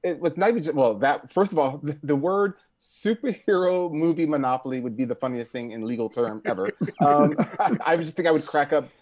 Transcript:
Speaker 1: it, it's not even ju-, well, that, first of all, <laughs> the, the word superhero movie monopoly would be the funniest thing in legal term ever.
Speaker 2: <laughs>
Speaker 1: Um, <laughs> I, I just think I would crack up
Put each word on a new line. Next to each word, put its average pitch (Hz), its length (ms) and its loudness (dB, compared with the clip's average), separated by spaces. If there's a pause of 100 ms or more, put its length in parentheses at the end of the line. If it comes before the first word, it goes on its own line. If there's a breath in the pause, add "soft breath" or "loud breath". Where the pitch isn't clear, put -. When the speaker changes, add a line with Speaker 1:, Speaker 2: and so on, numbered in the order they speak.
Speaker 1:
it, 175 180 -4
it's 165 160 -2
not 190 120 4
even 233 140 0
ju-, 151 100 -4
well, 127 220 4
that, 135 360 0
first 196 220 2
of 165 40 0
all, 139 200 0
<laughs> 143 60 -14
the, 147 200 -6
the 143 120 0
word 190 400 0 (240 soft breath)
superhero 185 1120 0
movie 160 340 0
monopoly 131 540 0
would 120 160 -6
be 127 100 0
the 117 100 -4
funniest 123 360 -6
thing 120 200 -8
in 113 140 -8
legal 113 240 -4
term 110 360 -2
ever. 98 240 -2 (160)
Speaker 2:
<laughs> - 160 -6
Speaker 1:
Um, 147 360 6
<laughs> - 220 -4
I, 185 260 0
I 165 120 2
just 160 180 -6
think 170 120 0
I 165 40 6
would 151 140 2
crack 147 280 0
up 139 160 0 (120)